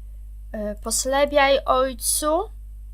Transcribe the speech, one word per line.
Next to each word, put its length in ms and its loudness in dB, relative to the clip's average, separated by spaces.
E, 240 -4
poslebiaj 920 2
ojcu. 840 2